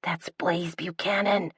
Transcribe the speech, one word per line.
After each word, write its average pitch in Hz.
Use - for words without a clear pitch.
That's 170
Blaze 170
Buchanan 190